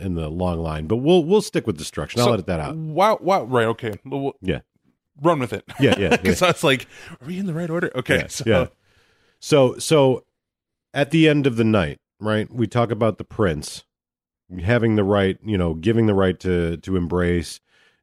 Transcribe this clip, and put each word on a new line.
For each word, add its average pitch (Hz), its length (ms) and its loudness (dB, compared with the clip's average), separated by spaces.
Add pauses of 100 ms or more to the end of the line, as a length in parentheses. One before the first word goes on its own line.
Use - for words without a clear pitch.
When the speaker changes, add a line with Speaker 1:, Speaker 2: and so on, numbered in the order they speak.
Speaker 1:
in 95 100 -4
the 78 140 -4
long 87 300 -4
line, 78 280 -6
but 104 100 -2
we'll, 156 280 2
we'll 196 180 2
stick - 240 -6
with 90 120 -4
destruction. 78 420 -8
I'll 120 60 4
Speaker 2:
So, 120 80 4
Speaker 1:
edit 95 140 -4
that 85 120 -2
out. 104 160 -8
Speaker 2:
wow, 160 420 0
wow, 175 260 -2
right, 117 240 2
okay. 113 260 -4 (100)
Well, 139 160 -8
we'll 139 220 -6
Speaker 1:
Yeah. 90 180 -4 (600)
Speaker 2:
run 165 160 2
with 123 160 -4
it. - 100 -8 (160)
Speaker 1:
Yeah, 131 180 4
yeah, 101 180 2
Speaker 2:
<laughs> - 60 -2
'Cause - 200 0
Speaker 1:
yeah. 180 60 4
Speaker 2:
I - 20 4
was - 140 -2
like, 135 220 2 (340)
"Are 123 60 -20
we 180 120 -8
in 202 80 -4
the 170 80 -4
right 165 160 -6
order?" 170 240 -4
Okay, 127 240 0
Speaker 1:
Yeah, - 80 -6
Speaker 2:
so - 200 -10
Speaker 1:
yeah. 117 200 2 (720)
So, 135 380 2
so 135 460 2 (680)
at 135 200 -2
the 160 180 6
end 147 160 2
of 120 100 0
the 113 80 2
night, 95 340 2 (220)
right, 107 320 -2
we 120 140 -2
talk 117 240 0
about 110 280 0
the - 60 -12
prince 80 600 -4 (800)
having 113 340 2
the 104 80 4
right, 98 380 2
you 107 140 -4
know, 87 180 0
giving 110 320 2
the 104 80 4
right 95 260 2
to, 87 360 -2
to 95 200 -6
embrace, 87 640 -2 (440)